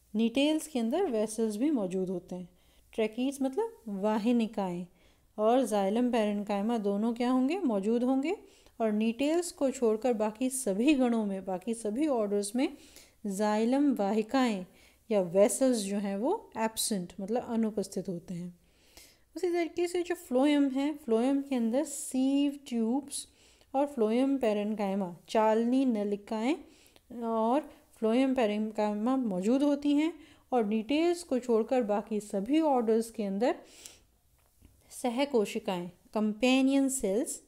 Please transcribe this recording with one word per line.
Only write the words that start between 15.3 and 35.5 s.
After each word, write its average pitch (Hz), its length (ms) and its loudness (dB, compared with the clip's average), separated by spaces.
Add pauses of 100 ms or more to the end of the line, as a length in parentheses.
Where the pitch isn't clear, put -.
जो 202 200 -4
हैं 196 200 -2
वो 330 400 -2
एब्सेंट, 220 640 -2
मतलब 220 240 -4
अनुपस्थित 214 680 -4
होते 175 240 -8
हैं। 175 260 -10 (760)
उसी 339 180 -2
तरीके 339 340 -2
से 349 160 -2
जो 349 120 -4
फ्लोएम 285 540 2
है, 277 280 -2
फ्लोएम 254 440 0
के 277 140 -4
अंदर 233 280 0
सीव 277 840 0
ट्यूब्स 233 600 -4 (480)
और 277 100 2
फ्लोएम 254 520 2
पैरेन्काइमा, 208 800 -2 (140)
चालनी 233 560 4
नलिकाएँ 214 680 -2 (680)
और 226 460 0 (220)
फ्लोएम 254 440 2
पैरेन्काइमा 214 840 0
मौजूद 226 460 0
होती 285 300 2
हैं 311 200 2 (380)
और 247 120 2
डिटेल्स 285 600 0
को 254 160 -2
छोड़कर 233 440 0
बाकी 208 360 -2
सभी 208 400 -2
ऑर्डर्स 233 520 2
के 220 120 -6
अंदर 202 320 0 (1300)
सहकोशिकाएँ, 220 1000 -2 (220)